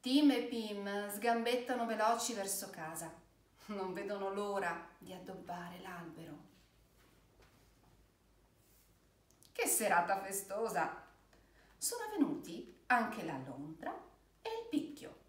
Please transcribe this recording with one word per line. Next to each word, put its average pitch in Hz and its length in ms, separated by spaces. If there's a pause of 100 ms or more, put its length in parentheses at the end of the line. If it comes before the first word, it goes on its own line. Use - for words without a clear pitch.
Tim 277 300
e 240 140
Pim 202 640
sgambettano 233 760
veloci 226 480
verso 196 360
casa. 160 420 (540)
Non 196 260
vedono 196 400
l'ora 196 640
di 180 160
addobbare 175 680
l'albero. 165 580 (3000)
Che - 160
serata 190 540
festosa! 196 840 (720)
Sono 453 340
venuti - 760
anche 233 380
la 143 140
Lontra 143 540 (480)
e - 80
il 453 200
Picchio. - 500 (100)